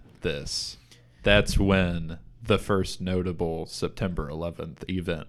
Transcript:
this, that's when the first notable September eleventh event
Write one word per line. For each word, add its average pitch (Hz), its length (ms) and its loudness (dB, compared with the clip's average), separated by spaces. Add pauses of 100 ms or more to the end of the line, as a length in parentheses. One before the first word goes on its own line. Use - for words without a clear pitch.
(200)
this, - 560 -4 (480)
that's 101 340 6
when 87 600 2 (220)
the 110 180 4
first 95 420 0
notable 90 680 -2
September 85 600 -4
eleventh 80 600 -8
event 87 400 -4